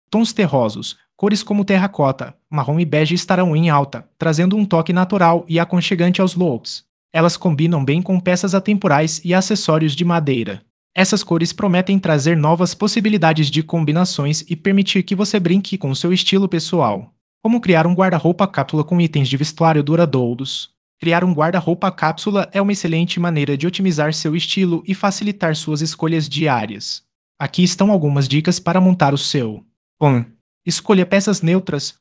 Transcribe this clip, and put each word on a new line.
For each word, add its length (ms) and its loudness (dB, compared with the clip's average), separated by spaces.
tons 240 0
terrosos. 640 -2
Cores 260 0
como 220 -2
terracota, 720 -2
marrom 300 -2
e 60 2
bege 300 0
estarão 420 0
em 120 2
alta, 480 0
trazendo 400 0
um 80 2
toque 280 0
natural 560 2
e 100 0
aconchegante 600 0
aos 140 0
looks. 500 -4
Elas 240 2
combinam 480 0
bem 160 0
com 200 0
peças 340 -2
atemporais 680 0
e 100 0
acessórios 640 0
de 80 -2
madeira. 580 -2
Essas 300 2
cores 280 0
prometem 460 0
trazer 380 2
novas 380 2
possibilidades 760 2
de 120 -2
combinações 840 0
e 60 -4
permitir 480 0
que 140 -4
você 240 0
brinque 360 0
com 180 -4
seu 180 -2
estilo 360 0
pessoal. 640 -2
Como 180 2
criar 260 2
um 80 2
guarda-roupa 520 2
cápsula 380 -2
com 160 0
itens 260 2
de 100 -2
vestuário 460 0
duradouros? 880 -2
Criar 240 0
um 80 2
guarda-roupa 580 0
cápsula 600 -2
é 80 0
uma 120 0
excelente 460 -2
maneira 380 0
de 100 -4
otimizar 460 0
seu 240 -2
estilo 500 -2
e 80 -2
facilitar 600 -2
suas 240 -4
escolhas 480 -2
diárias. 760 -4
Aqui 240 -2
estão 280 2
algumas 380 0
dicas 320 0
para 200 0
montar 340 4
o 40 -2
seu. 460 -4
Um, 200 4
escolha 400 2
peças 340 0
neutras. 600 -2